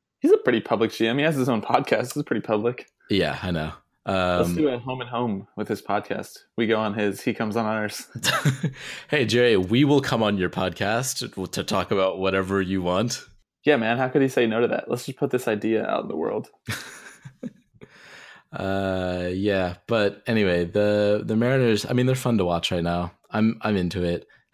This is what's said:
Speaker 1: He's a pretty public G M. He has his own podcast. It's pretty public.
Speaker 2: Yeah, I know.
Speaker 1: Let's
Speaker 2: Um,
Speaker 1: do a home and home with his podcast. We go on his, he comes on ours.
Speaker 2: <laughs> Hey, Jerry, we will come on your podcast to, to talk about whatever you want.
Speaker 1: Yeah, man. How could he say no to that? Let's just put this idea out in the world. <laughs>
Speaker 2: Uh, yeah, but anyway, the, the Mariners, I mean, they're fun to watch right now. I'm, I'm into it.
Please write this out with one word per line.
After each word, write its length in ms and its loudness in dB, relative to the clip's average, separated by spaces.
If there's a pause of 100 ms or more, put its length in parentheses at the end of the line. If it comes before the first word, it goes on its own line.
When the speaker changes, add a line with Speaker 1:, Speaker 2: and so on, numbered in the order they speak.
(200)
Speaker 1:
He's 120 2
a 60 10
pretty 220 2
public 320 0
G 140 0
M. 120 0
He 60 2
has 120 2
his 120 2
own 140 2
podcast. 540 0
It's 60 -2
pretty 200 -4
public. 440 -2 (240)
Speaker 2:
Yeah, 320 0
I 80 -4
know. 220 -4 (320)
Speaker 1:
Let's 440 0
Speaker 2:
Um, 80 -2
Speaker 1:
do 120 2
a 100 -2
home 220 -8
and 100 -10
home 360 -4 (100)
with 120 -6
his 140 -4
podcast. 560 -4 (180)
We 100 0
go 140 2
on 140 -2
his, 260 -2
he 140 -2
comes 220 -4
on 100 0
ours. 400 -4 (500)
Speaker 2:
<laughs> 520 -8
Hey, 180 2
Jerry, 300 6
we 280 4
will 160 6
come 240 0
on 140 2
your 120 0
podcast 840 -4
to, 140 -6
to 140 -6
talk 300 -2
about 260 2
whatever 440 0
you 200 -2
want. 400 0 (420)
Speaker 1:
Yeah, 120 6
man. 220 0
How 100 0
could 140 2
he 60 4
say 180 2
no 140 0
to 80 4
that? 220 -4
Let's 160 -4
just 120 -10
put 120 -2
this 160 -2
idea 400 0
out 160 -2
in 60 -8
the 80 -8
world. 320 -4 (200)
<laughs> 100 -6 (1700)
Speaker 2:
Uh, 800 -2
yeah, 440 0 (100)
but 400 0
anyway, 400 2
the, 580 2
the 120 -2
Mariners, 520 2
I 60 0
mean, 100 4
they're 100 2
fun 220 0
to 80 2
watch 260 0
right 120 0
now. 300 -2 (180)
I'm, 320 2
I'm 160 0
into 240 -2
it. 240 -2 (280)